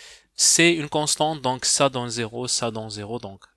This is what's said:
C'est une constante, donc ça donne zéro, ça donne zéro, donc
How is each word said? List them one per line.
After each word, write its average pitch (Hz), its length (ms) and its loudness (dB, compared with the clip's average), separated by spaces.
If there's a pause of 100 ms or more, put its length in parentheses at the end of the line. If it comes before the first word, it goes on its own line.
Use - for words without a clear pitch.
(360)
C'est - 380 6
une 147 160 -4
constante, 151 540 0
donc 127 220 -2
ça - 240 4
donne 123 200 -4
zéro, 117 380 -6
ça 117 240 -2
donne 110 180 -8
zéro, 104 300 -8
donc 98 260 -14 (120)